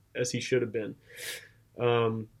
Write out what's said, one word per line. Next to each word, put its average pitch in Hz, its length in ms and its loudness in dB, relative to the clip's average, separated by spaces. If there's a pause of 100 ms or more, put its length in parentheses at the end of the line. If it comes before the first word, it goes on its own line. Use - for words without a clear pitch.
(140)
as 123 180 -2
he 120 100 -2
should 123 200 2
have 113 120 -2
been. 104 220 -4 (840)
Um, 117 480 2 (120)